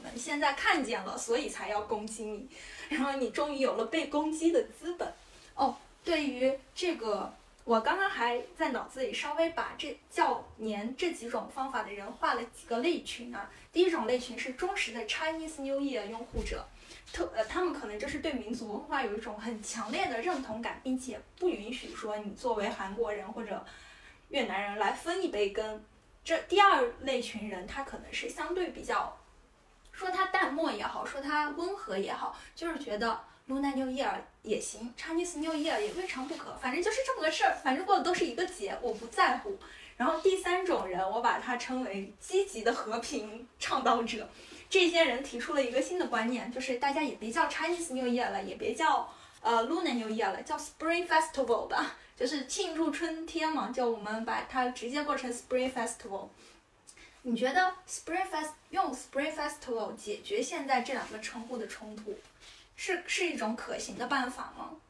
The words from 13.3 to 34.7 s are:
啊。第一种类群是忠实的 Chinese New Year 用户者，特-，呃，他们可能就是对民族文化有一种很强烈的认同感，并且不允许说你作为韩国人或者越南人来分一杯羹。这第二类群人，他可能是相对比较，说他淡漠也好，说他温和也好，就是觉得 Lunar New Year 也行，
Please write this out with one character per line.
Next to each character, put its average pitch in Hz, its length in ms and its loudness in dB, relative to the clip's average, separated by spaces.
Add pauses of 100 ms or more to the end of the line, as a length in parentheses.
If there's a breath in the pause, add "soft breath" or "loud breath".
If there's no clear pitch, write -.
啊。 202 160 -8 (240 loud breath)
第 330 80 4
一 370 80 8
种 311 160 2
类 247 140 2
群 240 180 -6
是 254 180 -6
忠 381 220 -2
实 233 160 -2
的 226 140 -6
Chinese 320 560 -2
New 277 160 0
Year 254 280 0
用 220 180 -8
户 - 180 -4
者， - 240 -6 (460 loud breath)
特-， - 240 -2
呃， - 80 4
他 - 180 0
们 349 100 2
可 262 140 -6
能 208 100 -6
就 - 120 -4
是 302 100 -4
对 302 140 0
民 226 200 -4
族 214 200 -6
文 269 80 -4
化 254 240 -2
有 208 120 -2
一 226 40 -4
种 214 180 -8
很 214 240 -6
强 220 300 -6
烈 370 160 2
的 240 120 -2
认 277 220 0
同 220 180 -6
感， - 220 -6
并 254 160 0
且 214 220 -8 (180)
不 359 100 4
允 220 240 -2
许 - 220 -8
说 214 220 -4
你 208 160 -6
作 240 220 0
为 208 140 0
韩 196 280 -4
国 214 160 0
人 202 200 -6
或 226 120 -6
者 196 200 -6 (640 loud breath)
越 - 160 2
南 196 140 -2
人 208 180 -4
来 208 140 4
分 349 300 -2
一 339 60 0
杯 208 220 2
羹。 214 300 -2 (440)
这 330 120 2 (120)
第 370 120 6
二 339 240 10 (180)
类 254 200 0
群 214 260 -6
人， 185 160 -6
他 277 200 -6
可 240 140 -10
能 - 140 -14
是 - 160 -4
相 311 240 -4
对 359 180 0
比 - 120 -12
较， - 340 -2 (760)
说 370 180 -4
他 370 160 4
淡 370 260 2
漠 302 200 2
也 208 100 -4
好， - 220 -4
说 - 160 -6
他 294 300 0
温 349 260 -4
和 202 200 -6
也 - 160 -2
好， - 240 -4 (200 loud breath)
就 330 120 -4
是 320 100 -4
觉 208 200 -4
得 - 220 0 (280 loud breath)
Lunar 277 280 0
New 262 120 0
Year 254 260 0 (280)
也 220 160 0
行， - 400 -8